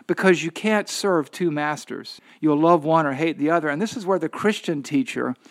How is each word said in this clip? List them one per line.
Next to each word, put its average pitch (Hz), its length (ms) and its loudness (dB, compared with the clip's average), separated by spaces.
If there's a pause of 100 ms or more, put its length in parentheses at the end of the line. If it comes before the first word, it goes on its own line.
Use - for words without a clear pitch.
because 170 360 2
you 165 80 -4
can't 208 360 0
serve 170 440 -2
two 175 200 -2
masters. 147 680 -6 (200)
You'll 151 200 2
love 165 240 6
one 160 220 4
or 135 80 -2
hate 156 240 -2
the 147 100 0
other, 156 220 0
and 151 100 -4
this 220 160 -4
is 208 80 -8
where 185 140 0
the 160 100 -4
Christian 175 540 -2
teacher 127 520 -2 (160)